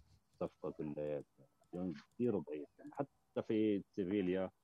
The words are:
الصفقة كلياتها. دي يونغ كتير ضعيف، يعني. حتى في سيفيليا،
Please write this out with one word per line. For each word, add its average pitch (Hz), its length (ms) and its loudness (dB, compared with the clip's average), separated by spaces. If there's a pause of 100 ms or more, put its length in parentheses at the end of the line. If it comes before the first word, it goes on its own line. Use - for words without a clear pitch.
(340)
الصفقة - 380 -6
كلياتها. 73 720 -6 (280)
دي 87 40 -6
يونغ 90 160 -2
كتير 117 440 -2
ضعيف، 76 300 -6 (120)
يعني. 294 140 -18
حتى - 540 -6
في 107 340 4 (140)
سيفيليا، 92 540 2 (140)